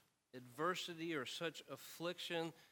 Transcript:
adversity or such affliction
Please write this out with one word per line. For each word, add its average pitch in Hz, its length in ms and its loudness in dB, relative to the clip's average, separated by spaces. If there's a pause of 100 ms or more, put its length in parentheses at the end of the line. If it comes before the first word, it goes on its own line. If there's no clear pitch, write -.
(340)
adversity 160 800 0
or 135 120 4
such - 440 -2
affliction 165 840 0 (180)